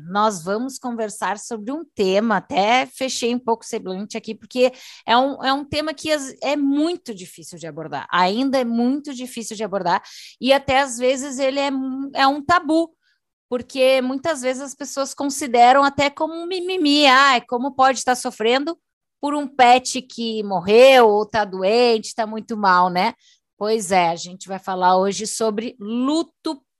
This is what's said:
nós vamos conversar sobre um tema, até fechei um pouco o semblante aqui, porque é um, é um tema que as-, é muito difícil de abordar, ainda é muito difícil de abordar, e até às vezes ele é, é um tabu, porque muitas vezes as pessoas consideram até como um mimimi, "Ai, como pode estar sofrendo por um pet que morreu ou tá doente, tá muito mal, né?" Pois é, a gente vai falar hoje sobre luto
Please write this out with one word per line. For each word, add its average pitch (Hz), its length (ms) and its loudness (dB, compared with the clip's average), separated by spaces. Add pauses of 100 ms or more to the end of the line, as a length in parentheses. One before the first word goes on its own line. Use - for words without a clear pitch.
(120)
nós 202 320 -2
vamos 233 340 -6
conversar 214 600 -6
sobre 214 320 -10
um 320 120 -8
tema, 202 540 0
até 240 480 0
fechei 247 480 -4
um 247 60 -4
pouco 226 240 -4
o - 40 -18
semblante 190 480 -10
aqui, 220 200 -10
porque 247 360 0 (360)
é 226 100 4
um, 269 260 0
é 262 80 -2
um 285 140 -4
tema 302 260 -6
que 311 200 -8
as-, 269 320 -4
é 277 120 -2
muito 294 600 -2
difícil 175 420 -18
de 156 80 -14
abordar, 147 460 -10
ainda 226 480 0
é 254 40 0
muito 247 480 -2
difícil 240 460 -12
de 220 60 -6
abordar, 185 400 -2 (360)
e 254 140 2
até 277 280 2
às 247 180 -6
vezes 254 400 -2
ele 277 200 -2
é, 277 120 -2 (420)
é 269 140 2
um 285 160 -2
tabu, 330 480 0 (580)
porque 262 520 0
muitas 269 400 -4
vezes 254 200 -4
as 277 140 -12
pessoas 269 380 -8
consideram 269 680 4
até 277 280 2
como 311 240 -4
um 339 120 -8
mimimi, 349 600 2
"Ai, 262 340 6
como 247 320 -4
pode 262 260 2
estar 254 160 -2
sofrendo 254 640 -2 (440)
por 285 120 -4
um 294 140 -4
pet 254 540 4
que 226 420 -8
morreu 220 640 6
ou 208 180 2
tá 208 200 -2
doente, 208 680 0
tá 220 140 -4
muito 220 300 -10
mal, 185 320 4
né?" 185 240 0 (440)
Pois 208 320 -4
é, 180 200 2
a 170 80 -4
gente 180 320 -16
vai 190 100 -10
falar 185 380 2
hoje 196 280 0
sobre 220 540 -4
luto 277 840 -4 (180)